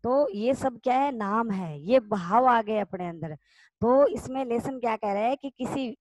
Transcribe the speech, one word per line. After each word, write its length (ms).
तो 280
ये 240
सब 240
क्या 160
है, 180
नाम 380
है, 300
ये 200
भाव 460
आ 140
गए 180
अपने 280
अंदर। 280
तो 260
इसमें 380
lesson 340
क्या 180
कह 160
रहा 100
है 120
कि 160
किसी 500